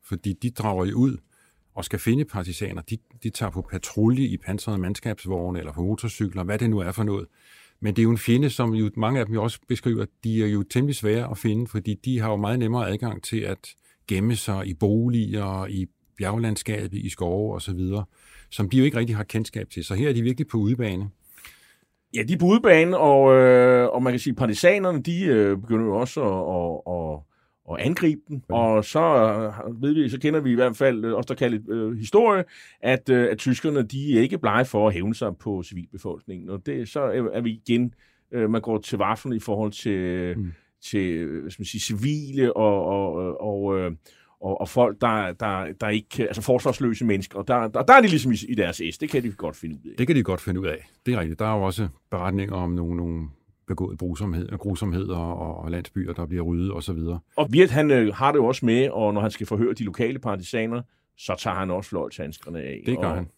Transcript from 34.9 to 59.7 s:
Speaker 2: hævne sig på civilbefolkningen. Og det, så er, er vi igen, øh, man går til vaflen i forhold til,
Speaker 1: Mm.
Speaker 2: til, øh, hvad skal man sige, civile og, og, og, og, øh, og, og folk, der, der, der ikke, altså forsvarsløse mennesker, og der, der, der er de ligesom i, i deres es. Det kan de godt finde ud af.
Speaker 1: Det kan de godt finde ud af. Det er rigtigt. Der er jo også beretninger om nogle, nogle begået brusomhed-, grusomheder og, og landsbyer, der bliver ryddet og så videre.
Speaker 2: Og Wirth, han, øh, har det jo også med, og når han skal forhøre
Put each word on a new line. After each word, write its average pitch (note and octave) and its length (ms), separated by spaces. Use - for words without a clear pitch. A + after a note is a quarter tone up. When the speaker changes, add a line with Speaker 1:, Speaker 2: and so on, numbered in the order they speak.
Speaker 2:
hævne F#2+ 220
sig G2+ 220
på G2 260
civilbefolkningen. F2+ 840
Og F#2+ 160
det, B2+ 240
så D3+ 120
er, B2 220
er A#2 80
vi A2+ 240
igen, A#2+ 280
øh, A2+ 180
man A2 120
går A2+ 160
til G#2+ 200
vaflen A2 380
i A2 40
forhold G#2 320
til, F2+ 640
Speaker 1:
Mm. F#2 140
Speaker 2:
til, G2 260
øh, E2 340
hvad D#2+ 100
skal - 100
man F#2+ 40
sige, G#2+ 160
civile C3+ 760
og, G2+ 280
og, G2 280
og, F2+ 280
og, G2+ 380
øh, F2+ 120
og, F#2+ 200
og F#2+ 80
folk, A#2 320
der, A2 320
der, F#2+ 480
der G#2+ 80
ikke, A2 380
altså - 140
forsvarsløse B2 640
mennesker, G2 340
og F#2+ 80
der, B2 200
der, A2 160
der - 100
er G3 80
de A3 60
ligesom D3 240
i, A2+ 40
i B2 60
deres F2 260
es. E2 160
Det D3+ 120
kan C3 140
de A#2 80
godt E2+ 240
finde D#2+ 200
ud - 160
af. - 60
Speaker 1:
Det B2 100
kan D#3+ 80
de B2 80
godt F#2 180
finde F#2 200
ud F#2+ 40
af. D#2 240
Det B2 80
er A2+ 60
rigtigt. D#2+ 200
Der G#2+ 60
er A2 120
jo G2+ 60
også F#2+ 240
beretninger G2 440
om F2+ 160
nogle, F2 260
nogle E2 300
begået F#2 300
brusomhed-, F2 600
grusomheder F#2+ 600
og, E2+ 400
og E2 140
landsbyer, F2 420
der E2+ 120
bliver E2+ 180
ryddet F2 280
og D#2+ 120
så F#2 100
videre. E2 260
Speaker 2:
Og - 180
Wirth, E3+ 200
han, D3+ 180
øh, A2+ 220
har C3+ 180
det D3+ 80
jo A#2 60
også B2 200
med, A#2+ 240
og G#2+ 240
når G#2 80
han G#2+ 100
skal G#2+ 160
forhøre A2+ 260